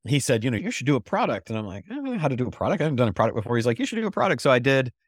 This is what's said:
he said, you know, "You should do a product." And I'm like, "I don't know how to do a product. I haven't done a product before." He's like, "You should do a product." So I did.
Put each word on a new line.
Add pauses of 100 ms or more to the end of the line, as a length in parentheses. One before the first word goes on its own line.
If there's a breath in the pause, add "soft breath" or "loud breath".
he
said,
you
know,
"You
should
do
a
product."
And
I'm
like,
"I
don't
know
how
to
do
a
product.
I
haven't
done
a
product
before."
He's
like,
"You
should
do
a
product."
So
I
did. (160)